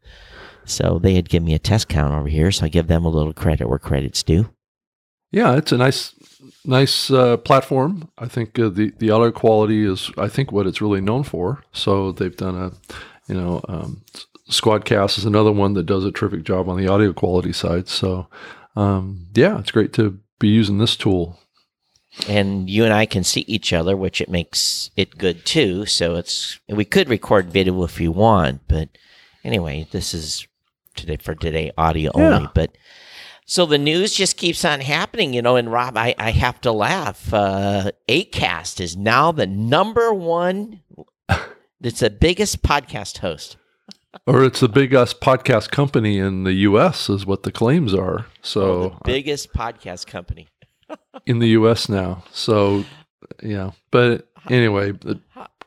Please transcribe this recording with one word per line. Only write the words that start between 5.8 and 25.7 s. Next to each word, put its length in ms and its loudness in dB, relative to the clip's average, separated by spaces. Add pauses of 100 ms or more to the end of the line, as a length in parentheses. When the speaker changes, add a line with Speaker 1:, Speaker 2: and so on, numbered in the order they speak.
Speaker 2:
nice, 460 2
uh, 280 4
platform. 760 0
I 120 -10
think, 320 -6
uh, 80 4
the, 320 0
the 100 2
audio 220 4
quality 520 4
is, 320 -4
I 120 -2
think, 240 -4
what 160 0
it's 120 -4
really 200 0
known 240 -2
for. 480 -4
So 400 0
they've 240 -6
done 180 -6
a, 160 -6 (560)
you 80 -6
know, 320 -4
um, 380 -10 (100)
s-, 120 -20 (340)
Squadcast 580 2
is 60 -4
another 260 4
one 240 2
that 120 0
does 180 0
a 80 -4
terrific 320 -4
job 240 -2
on 80 -4
the 100 0
audio 260 4
quality 400 0
side. 360 -2
So, 400 -4 (480)
um, 580 0
yeah, 240 4
it's 140 -8
great 220 2
to 260 0 (180)
be 80 2
using 320 4
this 160 0
tool. 460 -2 (880)
Speaker 1:
And 420 -2
you 140 2
and 100 4
I 120 2
can 180 -2
see 240 -2
each 240 -4
other, 240 0
which 240 -4
it 100 -6
makes 680 -4
it 220 -4
good 260 -2
too. 420 0